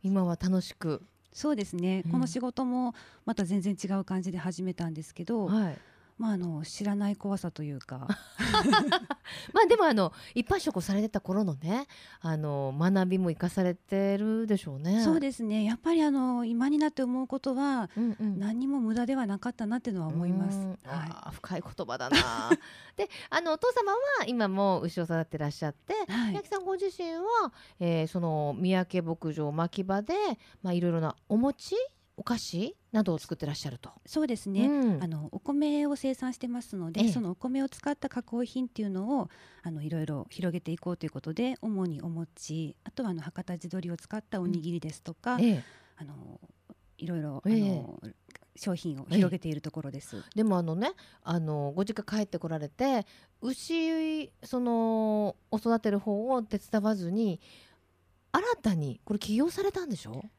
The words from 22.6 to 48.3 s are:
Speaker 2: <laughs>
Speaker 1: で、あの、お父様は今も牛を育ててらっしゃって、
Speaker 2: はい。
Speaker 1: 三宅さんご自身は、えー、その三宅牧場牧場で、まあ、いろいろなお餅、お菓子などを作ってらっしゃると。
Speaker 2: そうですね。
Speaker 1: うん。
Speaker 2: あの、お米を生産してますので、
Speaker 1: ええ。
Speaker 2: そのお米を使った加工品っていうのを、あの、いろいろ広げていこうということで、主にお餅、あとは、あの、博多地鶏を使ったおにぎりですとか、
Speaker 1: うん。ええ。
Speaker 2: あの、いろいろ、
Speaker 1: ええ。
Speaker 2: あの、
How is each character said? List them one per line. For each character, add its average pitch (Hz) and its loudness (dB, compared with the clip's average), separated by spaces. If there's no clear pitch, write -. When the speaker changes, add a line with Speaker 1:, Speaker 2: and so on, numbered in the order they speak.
Speaker 2:
<laughs> - -20
Speaker 1:
で、 392 -2
あ 311 4
の、 339 0
お 311 2
父 494 2
様 403 2
は 453 2
今 233 0
も 190 2
牛 170 -2
を 170 0
育 165 0
て - -10
て 156 -6
ら 147 -2
っ - 0
し - -6
ゃ 147 0
っ - -12
て、 - -8
Speaker 2:
は 220 0
い。 - 0
Speaker 1:
三 - -
宅 403 -6
さ 403 -2
ん 370 -4
ご 381 0
自 381 -2
身 349 -4
は、 339 -4
え 165 2
ー、 - -2
そ 180 -2
の 151 0
三 185 4
宅 185 2
牧 165 -2
場 151 -2
牧 170 0
場 196 0
で、 320 -2
ま 185 0
あ、 - -
い 175 2
ろ 175 4
い - 0
ろ 165 2
な 147 0
お 208 4
餅、 277 0
お - -12
菓 240 0
子 220 -4
な 214 4
ど 180 2
を 156 -2
作 - -6
っ - -10
て 151 -6
ら 143 -4
っ - -8
し - -10
ゃ 143 -6
る 120 -12
と。 - -18
Speaker 2:
そ - -2
う 302 2
で 240 0
す 196 -6
ね。 208 4
Speaker 1:
う 262 4
ん。 139 -2
Speaker 2:
あ 180 -2
の、 151 -6
お 190 -8
米 294 2
を 285 0
生 269 -2
産 254 -4
し - -14
て 254 -6
ま 240 -4
す - -10
の 165 -4
で、 196 -2
Speaker 1:
え 220 8
え。 208 2
Speaker 2:
そ 247 0
の 180 -2
お 185 -4
米 262 -2
を 277 -2
使 - -6
っ 285 -2
た - -6
加 240 -4
工 240 -2
品 254 -4
っ - -10
て - -6
い - 0
う 196 -2
の 214 0
を、 170 -4
あ 170 -6
の、 156 -6
い 151 -4
ろ 156 -2
い - 0
ろ 147 -4
広 175 -2
げ 175 -4
て - -8
い 170 -2
こ - -6
う 175 -2
と 165 -6
い - -2
う - -4
こ - -10
と 160 -6
で、 247 -2
主 196 0
に 156 -4
お 170 -6
餅、 160 -6
あ - -12
と 262 -4
は、 208 -2
あ 175 -2
の、 160 -6
博 170 -10
多 180 -8
地 160 -12
鶏 175 -6
を 170 -6
使 - -12
っ 214 -6
た - -8
お 180 -2
に 175 0
ぎ 170 -4
り 170 -2
で 156 -8
す - -14
と 165 -12
か、 247 -2
Speaker 1:
う - 0
ん。 240 6
え 233 8
え。 156 2
Speaker 2:
あ 151 -14
の、 127 -16
い 165 -8
ろ 175 -2
い 156 -2
ろ、 143 -6
Speaker 1:
え 226 6
え。 196 2
Speaker 2:
あ - -4
の、 - -14